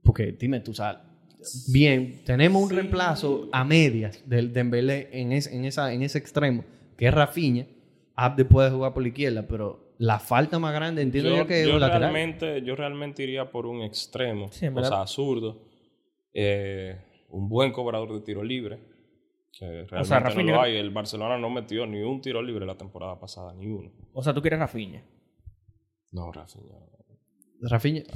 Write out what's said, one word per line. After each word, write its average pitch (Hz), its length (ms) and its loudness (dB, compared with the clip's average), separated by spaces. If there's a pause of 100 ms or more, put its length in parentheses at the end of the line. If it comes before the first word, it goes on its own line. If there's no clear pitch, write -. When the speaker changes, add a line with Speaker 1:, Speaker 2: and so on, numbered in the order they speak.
Speaker 1:
Porque, 110 280 4
dime 123 300 -2
tú, 117 100 -12
o - 20 -8
sea, 104 300 -6 (680)
bien, 131 540 6
tenemos 170 380 4
un 196 60 0
Speaker 2:
Sí. 190 60 -2
Speaker 1:
reemplazo 175 760 0
a 127 120 0
medias 135 640 2
del 120 260 0
Dembélé 123 580 0
en 123 220 -4
es-, 139 180 0
en 127 140 -4
esa, 135 280 -2
en 123 80 -2
ese 143 160 -2
extremo, 139 460 0 (340)
que 120 100 4
es 135 60 6
Rafinha. 143 540 2 (480)
Abde 131 300 4
puede 135 260 8
jugar 131 220 -2
por 135 100 -2
la 123 60 0
izquierda, 123 380 -2
pero - 520 -8
la 113 200 2
falta 151 400 2
más 156 140 -2
grande, 160 280 -2
entiendo 135 280 2
yo, 170 80 4
Speaker 3:
Yo, 160 100 2
Speaker 1:
que 170 140 2
es 156 60 4
Speaker 3:
yo 147 80 4
Speaker 1:
un 151 60 6
lateral. 165 320 4
Speaker 3:
realmente, 160 500 -2
yo 127 120 -4
realmente 143 480 -6
iría 131 280 -6
por 120 160 -6
un 120 160 -6
extremo, 107 680 -6
Speaker 2:
Sí, - 140 -8
en 139 80 0
Speaker 3:
o - 40 -4
Speaker 2:
verdad. 127 120 0
Speaker 3:
sea, 98 180 0
zurdo. 117 600 -4 (680)
Eh, 98 640 -2 (340)
un 98 200 -6
buen 127 220 2
cobrador 110 420 -6
de 107 80 -8
tiro 104 220 -8
libre, 117 360 -8 (720)
que - 140 -16
Speaker 2:
O 85 220 -12
sea, - 20 -18
Speaker 3:
realmente 95 240 -2
no 131 60 6
Speaker 2:
Rafinha 120 360 2
Speaker 3:
lo 120 60 6
hay. 120 160 2
El 101 140 -4
Barcelona 107 460 -4
no 117 120 -4
metió 117 360 -6
ni 104 160 -6
un 131 200 -4
tiro 127 200 -6
libre 113 240 -6
la 95 120 -10
temporada 92 420 -12
pasada, 90 340 -16
ni 92 140 -12
uno. 107 240 -10 (220)
Speaker 2:
O 131 100 -8
sea, 143 100 0
¿tú 139 80 -4
quieres 156 180 0
Rafinha? 107 440 -8 (1080)
Speaker 3:
No, 87 200 -10
Rafinha. 82 420 -20 (880)
Speaker 1:
Rafinha, 120 440 0 (120)